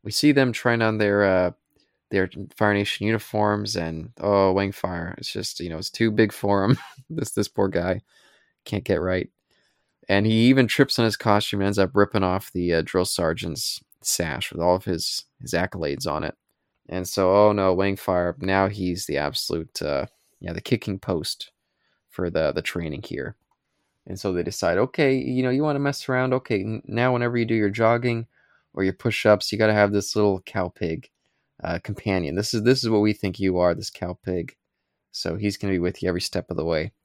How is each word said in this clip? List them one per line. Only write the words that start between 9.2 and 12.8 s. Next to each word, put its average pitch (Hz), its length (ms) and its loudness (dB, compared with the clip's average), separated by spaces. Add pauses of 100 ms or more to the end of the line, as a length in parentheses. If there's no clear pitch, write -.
And 101 160 4
he 110 240 6
even 131 180 6
trips - 320 2
on 117 60 4
his 110 100 0
costume 104 460 2
and 98 60 2
ends 101 120 0
up 95 140 2
ripping 101 300 4
off 92 280 -2
the, 87 220 0
uh, 82 80 2